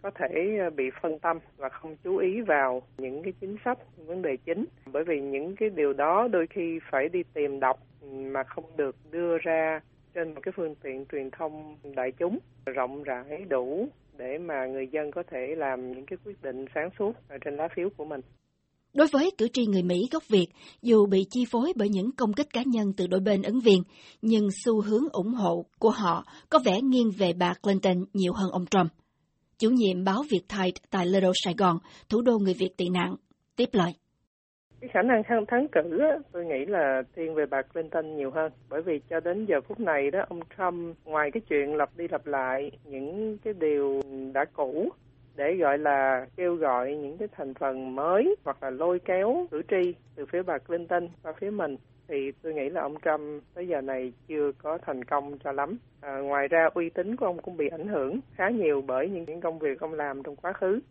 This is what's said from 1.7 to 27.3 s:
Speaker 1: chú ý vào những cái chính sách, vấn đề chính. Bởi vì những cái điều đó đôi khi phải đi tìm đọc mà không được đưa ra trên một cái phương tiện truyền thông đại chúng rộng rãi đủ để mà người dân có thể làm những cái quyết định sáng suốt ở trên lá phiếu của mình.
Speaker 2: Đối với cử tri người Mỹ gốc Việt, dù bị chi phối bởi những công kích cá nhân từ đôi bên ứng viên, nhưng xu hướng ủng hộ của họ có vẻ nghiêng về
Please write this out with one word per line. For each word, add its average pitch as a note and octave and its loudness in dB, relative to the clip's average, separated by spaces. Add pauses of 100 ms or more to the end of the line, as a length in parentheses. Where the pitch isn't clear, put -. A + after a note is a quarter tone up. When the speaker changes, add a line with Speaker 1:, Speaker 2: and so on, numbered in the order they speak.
Speaker 1:
chú F#3 0
ý F#3+ 0
vào C3+ 2 (160)
những C3+ -8
cái F#3+ -8
chính G3 -8 (100)
sách, B3 -2 (280)
vấn F3 -8
đề E3 -2 (160)
chính. F3+ -2 (260)
Bởi D3 -2
vì D3+ 0
những C#3 -4
cái G#3+ 0
điều D3+ 0
đó E3 2
đôi E3 2
khi E3+ -4 (120)
phải E3 0
đi F3+ -2 (140)
tìm C#3+ -2
đọc C3 2 (540)
mà C3+ -2
không D#3+ -12
được C#3 -2 (160)
đưa E3+ 0
ra D#3+ 0 (340)
trên E3 -6
một C#3 -14
cái F#3+ -6
phương D#3+ -6
tiện C3+ -10
truyền C3+ -6
thông D#3 -10 (200)
đại B2+ -2
chúng F#3+ -2 (260)
rộng C3+ -4
rãi C#3+ -8
đủ C#3 -2 (300)
để B2+ -8
mà D#3 -4
người C3 -6
dân D3+ -4
có F3 -8
thể C3+ -6
làm B2+ -4
những C3 -12
cái - -10
quyết G3+ -14
định C3+ -8 (100)
sáng D#3+ -2 (100)
suốt G#3 0 (180)
ở C#3 -14
trên C#3+ -6
lá D#3 -2
phiếu F#3 -2
của D3+ -8
mình. D3 -8 (720)
Speaker 2:
Đối D4+ 8
với D#4 4
cử A3 2
tri B3 0
người G3 2
Mỹ F3+ 0 (160)
gốc D#4+ -2
Việt, F#3+ 6 (340)
dù A3 8
bị F#3+ 4
chi B3 0
phối C4+ 2
bởi G#3 2
những G3+ 0
công A3 2
kích D4 0
cá A#3+ -2
nhân G#3+ 2
từ F3+ 0
đôi F#3 2
bên G3 2
ứng A3 0
viên, G3+ 8 (380)
nhưng A3 4 (180)
xu A3 4
hướng G#3+ 2
ủng G3+ -2
hộ F3 0 (140)
của A3+ 6
họ F3+ 0 (260)
có D#4 6
vẻ G3+ 4
nghiêng B3+ 4
về F#3 4